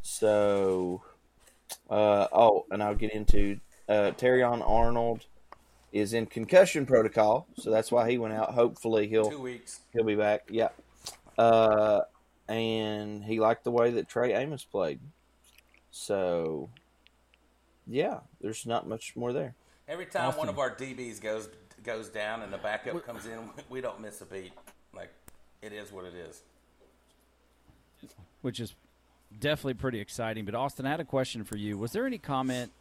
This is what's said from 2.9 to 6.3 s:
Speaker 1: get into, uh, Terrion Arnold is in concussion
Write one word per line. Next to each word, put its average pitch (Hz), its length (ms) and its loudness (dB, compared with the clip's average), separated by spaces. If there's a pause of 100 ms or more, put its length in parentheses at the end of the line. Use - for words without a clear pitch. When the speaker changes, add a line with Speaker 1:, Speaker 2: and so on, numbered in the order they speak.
Speaker 1:
get 107 180 -2
into, 101 460 6 (280)
uh, 104 300 4
Terrion 123 500 2
Arnold 117 580 4 (680)
is 104 220 -2
in 113 120 0
concussion 160 600 4